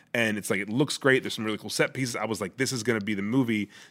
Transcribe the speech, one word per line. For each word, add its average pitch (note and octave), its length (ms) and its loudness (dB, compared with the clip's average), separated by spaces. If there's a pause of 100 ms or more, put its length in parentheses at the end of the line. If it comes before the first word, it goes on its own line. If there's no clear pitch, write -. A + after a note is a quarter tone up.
(140)
And A2 240 2
it's F#2+ 120 -4
like, G2+ 120 0
it G2+ 80 -6
looks C3 280 0
great. C3 260 6
There's G#2 100 -6
some A2+ 100 -6
really G#2+ 140 -2
cool G#2 120 -12
set - 240 0
pieces. B2 220 -4
I F#2+ 80 -4
was G#2+ 160 -2
like, F#2+ 160 -6
"This C3 160 -2
is A#2 120 -4
gonna A2+ 180 2
be G#2 140 -2
the G2 60 -4
movie A2 480 0 (220)